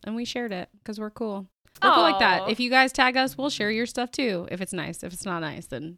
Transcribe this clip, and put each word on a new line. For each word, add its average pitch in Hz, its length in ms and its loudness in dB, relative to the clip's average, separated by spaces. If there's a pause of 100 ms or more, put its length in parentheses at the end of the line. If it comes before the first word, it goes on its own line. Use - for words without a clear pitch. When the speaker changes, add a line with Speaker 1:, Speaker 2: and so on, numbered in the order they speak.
Speaker 1:
and 214 100 -6
we 233 120 -4
shared 233 260 -4
it 180 160 -6 (160)
'cause 214 160 -10
we're 214 100 -6
cool. 202 360 -6 (360)
We're 381 120 6
cool 240 80 6
like 311 160 4
that. 190 240 4
Speaker 2:
Aw. 190 60 -4
Speaker 1:
If 214 120 0
you 247 100 0
guys 262 220 6
tag 254 240 2
us, 262 220 0
we'll 277 120 -2
share 214 200 -2
your 226 160 0
stuff 247 240 -4
too. 196 400 -2
If 180 100 -6
it's 185 120 -8
nice. 165 320 -8
If 175 80 -10
it's - 120 -12
not 180 160 -4
nice, 160 280 -8
then 156 300 -10